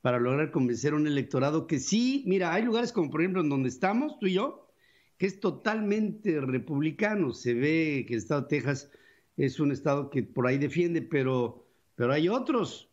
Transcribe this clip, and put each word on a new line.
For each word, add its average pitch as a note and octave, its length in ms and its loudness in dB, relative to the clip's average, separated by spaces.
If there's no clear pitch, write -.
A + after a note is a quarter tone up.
para B2 180 0
lograr C3+ 340 0
convencer B2+ 420 0
a - 20 0
un D3+ 100 2
electorado C#3+ 600 0
que D#3 140 -2
sí, B3+ 460 0
mira, F3+ 280 0
hay G3+ 80 0
lugares A#3 300 0
como D#3 180 -2
por D3+ 100 -2
ejemplo F3+ 220 0
en D3+ 80 2
donde C3+ 180 0
estamos, A3+ 520 -2
tú G#3 80 0
y F#3 60 2
yo, A#3 360 -2
que F#3 80 0
es F#3+ 140 -2
totalmente G#3 1000 0
republicano. D3+ 920 0
Se - 180 -2
ve D3 560 0
que A#2+ 60 -2
el A2+ 60 0
estado C3+ 220 -2
de - 60 -8
Texas C#3 420 -2
es C#3 240 0
un C#3+ 100 4
estado C#3+ 380 0
que C3+ 140 -2
por B2 240 -2
ahí C3 100 2
defiende, D#3+ 460 0
pero, B2+ 640 -2
pero B2 160 2
hay D#3 160 2
otros A3+ 640 -2